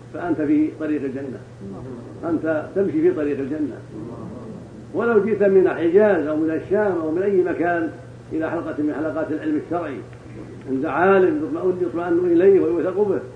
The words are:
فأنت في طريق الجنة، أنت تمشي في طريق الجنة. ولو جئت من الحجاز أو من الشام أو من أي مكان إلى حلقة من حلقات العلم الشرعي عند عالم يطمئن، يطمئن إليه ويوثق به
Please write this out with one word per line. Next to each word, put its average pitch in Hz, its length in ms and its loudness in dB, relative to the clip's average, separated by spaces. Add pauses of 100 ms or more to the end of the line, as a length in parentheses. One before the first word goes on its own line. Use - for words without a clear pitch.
(140)
فأنت 156 260 -2
في 151 280 2 (120)
طريق 151 220 -2
الجنة، 131 360 -6 (840)
أنت 156 500 -2
تمشي 175 280 2
في 180 80 6
طريق 147 280 -2
الجنة. 139 380 -4 (1160)
ولو 220 300 4
جئت 214 180 2
من 190 240 6
الحجاز 170 600 4
أو 156 100 -2
من 160 140 0
الشام 185 420 0 (100)
أو 156 80 -2
من 175 120 0
أي 196 200 4
مكان 170 480 0 (420)
إلى 160 180 -2
حلقة 156 280 -4
من 151 160 0
حلقات 151 360 -2
العلم 151 360 -2
الشرعي 156 300 -4 (720)
عند 135 160 -2
عالم 175 500 4
يطمئن، 165 460 -2
يطمئن 175 500 0
إليه 185 280 6
ويوثق 170 400 0
به 190 180 0 (180)